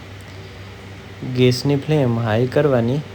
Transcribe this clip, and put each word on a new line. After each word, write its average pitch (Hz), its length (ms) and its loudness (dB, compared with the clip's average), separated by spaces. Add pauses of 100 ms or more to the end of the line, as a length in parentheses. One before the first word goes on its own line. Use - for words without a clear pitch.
(1400)
ગેસની 127 480 4
ફ્લેમ 135 280 2 (120)
હાઈ 117 260 2
કરવાની 135 480 4 (120)